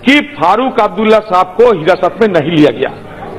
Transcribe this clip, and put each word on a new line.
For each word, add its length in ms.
कि 140
फारूक 600
अब्दुल्ला 400
साहब 260
को 340
हिरासत 420
में 60
नहीं 240
लिया 200
गया, 180